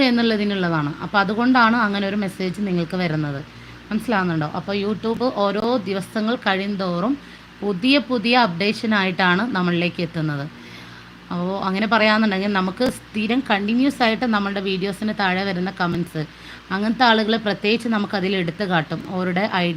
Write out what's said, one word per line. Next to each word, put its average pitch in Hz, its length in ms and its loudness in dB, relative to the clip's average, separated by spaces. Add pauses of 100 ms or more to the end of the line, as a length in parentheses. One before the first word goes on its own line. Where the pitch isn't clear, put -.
എന്നുള്ളതിനുള്ളതാണ്. 202 840 2 (140)
അപ്പോൾ 202 180 0
അതുകൊണ്ടാണ് 233 600 4
അങ്ങനെ 202 260 0
ഒരു 208 140 -2
മെസ്സേജ് 185 340 -4 (100)
നിങ്ങൾക്ക് 175 340 -2
വരുന്നത്. 151 380 -2 (480)
മനസ്സിലാവുന്നുണ്ടോ? 185 600 0 (100)
അപ്പോൾ 196 160 -4 (100)
YouTube 226 400 -2 (200)
ഓരോ 202 200 0 (240)
ദിവസങ്ങൾ 214 460 -2 (120)
കഴിയുന്തോറും 190 680 0 (440)
പുതിയ 202 360 2 (120)
പുതിയ 240 280 2 (100)
അപ്ഡേഷൻ 208 540 0
ആയിട്ടാണ് 185 440 2 (120)
നമ്മളിലേക്ക് 175 500 0
എത്തുന്നത്. 151 400 -4 (840)
അപ്പോൾ 180 200 -2 (160)
അങ്ങനെ 196 260 0
പറയാമെന്നുണ്ടെങ്കിൽ 214 640 4
നമുക്ക് 190 280 0 (120)
സ്ഥിരം 214 420 -2 (100)
കണ്ടിന്യൂസ് 233 560 2
ആയിട്ട് 220 280 2
നമ്മളുടെ 202 360 0
വീഡിയോസിന് 196 520 -2
താഴെ 185 280 2
വരുന്ന 185 300 -2
കമൻറ്റ്സ്, 175 440 -2 (500)
അങ്ങനത്തെ 220 360 2
ആളുകളെ 220 360 4
പ്രത്യേകിച്ച് 214 480 0
നമുക്കതിൽ 202 480 0
എടുത്ത് 170 300 -4
കാട്ടും, 160 280 0 (140)
അവരുടെ 185 300 0 (180)
ഐ 175 160 2